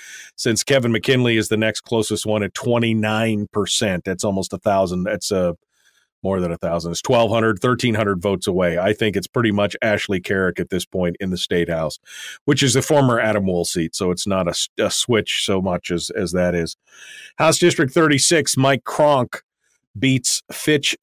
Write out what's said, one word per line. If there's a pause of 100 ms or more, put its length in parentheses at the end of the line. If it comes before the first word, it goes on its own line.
(380)
since
Kevin
McKinley
is
the
next
closest
one
at
twenty-nine
percent.
That's
almost
a
thousand.
That's,
uh, (680)
more
than
a
thousand.
It's
twelve
hundred,
thirteen
hundred
votes
away.
I
think
it's
pretty
much
Ashley
Carrick
at
this
point
in
the
State
House, (460)
which
is
the
former
Adam
Wool
seat,
so
it's
not
a
s-, (100)
a
switch
so
much
as,
as
that
is. (600)
House
District
thirty-six,
Mike
Cronk (560)
beats (100)
Fitch